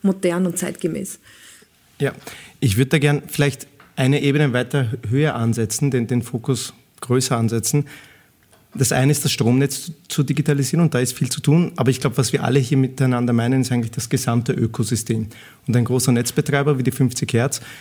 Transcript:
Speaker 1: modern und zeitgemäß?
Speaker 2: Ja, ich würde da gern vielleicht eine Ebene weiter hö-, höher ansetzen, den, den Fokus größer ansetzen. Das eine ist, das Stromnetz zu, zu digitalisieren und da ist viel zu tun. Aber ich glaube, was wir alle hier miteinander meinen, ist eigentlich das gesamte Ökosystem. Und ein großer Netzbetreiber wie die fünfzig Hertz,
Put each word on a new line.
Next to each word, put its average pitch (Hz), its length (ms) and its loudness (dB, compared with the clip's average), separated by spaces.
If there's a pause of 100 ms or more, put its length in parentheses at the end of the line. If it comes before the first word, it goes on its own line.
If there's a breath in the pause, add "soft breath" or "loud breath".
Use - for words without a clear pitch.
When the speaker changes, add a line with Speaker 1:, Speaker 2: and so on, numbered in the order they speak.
Speaker 1:
modern 185 420 2
und 175 120 -2
zeitgemäß? - 640 -6 (800 loud breath)
Speaker 2:
Ja, 139 120 -2 (480 loud breath)
ich 101 180 2
würde 131 120 2
da 165 100 2
gern 143 280 2
vielleicht - 380 -2 (300)
eine 135 260 2
Ebene 143 320 2
weiter 123 380 0
hö-, 117 180 -8
höher 139 260 0
ansetzen, 117 540 0
den, 127 160 0
den 120 160 0
Fokus 120 520 -4 (280)
größer 127 340 0
ansetzen. 113 500 0 (880 loud breath)
Das 131 160 -4
eine 131 200 2
ist, 147 140 -2
das 147 60 0
Stromnetz 127 540 0
zu, 165 80 -14 (160)
zu - 140 -2
digitalisieren 143 600 0
und 156 100 2
da 123 60 0
ist 127 140 -2
viel 127 160 -4
zu - 120 -8
tun. 165 360 4
Aber 123 120 2
ich 131 120 0
glaube, - 160 0
was 127 160 0
wir 139 100 0
alle 127 160 4
hier 135 180 2
miteinander 127 560 2
meinen, 120 280 2
ist 120 100 -2
eigentlich 117 180 0
das - 200 -8
gesamte 120 420 0
Ökosystem. 113 760 -2 (380 loud breath)
Und 117 100 0
ein 120 100 4
großer 127 260 2
Netzbetreiber 139 680 2
wie 127 60 -2
die 127 80 2
fünfzig - 420 0
Hertz, 120 280 0 (200 loud breath)